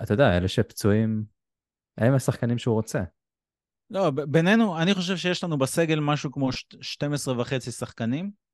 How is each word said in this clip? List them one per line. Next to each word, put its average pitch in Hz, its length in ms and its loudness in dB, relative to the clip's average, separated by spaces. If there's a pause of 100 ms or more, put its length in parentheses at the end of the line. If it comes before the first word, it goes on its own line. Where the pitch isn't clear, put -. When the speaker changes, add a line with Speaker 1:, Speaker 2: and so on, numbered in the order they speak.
Speaker 1:
אתה 117 100 -2
יודע, 104 240 4
אלה 90 120 2
שפצועים, 110 760 0 (720)
הם 120 180 4
השחקנים 120 440 0
שהוא 117 160 0
רוצה. 110 280 -2 (880)
Speaker 2:
לא, 190 200 0
ב-, 139 100 -2
בינינו, 165 580 4
אני 175 160 4
חושב 185 220 -2
שיש 175 280 -2
לנו 160 140 -2
בסגל 156 420 2
משהו 147 320 -2
כמו 131 200 -2
ש-, - 120 -10 (160)
שתים 147 320 -6
עשרה 131 280 -2
וחצי 123 320 -4
שחקנים, 127 580 -6 (240)